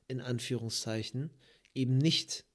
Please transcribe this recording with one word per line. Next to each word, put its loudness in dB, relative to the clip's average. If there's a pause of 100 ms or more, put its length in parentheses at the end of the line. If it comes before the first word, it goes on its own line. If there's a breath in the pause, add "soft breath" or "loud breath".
in -6
Anführungszeichen, -4 (460 loud breath)
eben 4
nicht 2 (100)